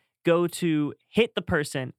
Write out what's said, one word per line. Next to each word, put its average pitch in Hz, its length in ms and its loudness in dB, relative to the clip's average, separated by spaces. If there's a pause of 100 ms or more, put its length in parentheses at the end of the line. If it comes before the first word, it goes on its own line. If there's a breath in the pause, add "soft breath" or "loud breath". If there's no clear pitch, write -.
(240)
go 170 220 4
to 156 480 -2 (140)
hit - 260 0
the 196 80 -4
person 147 560 -4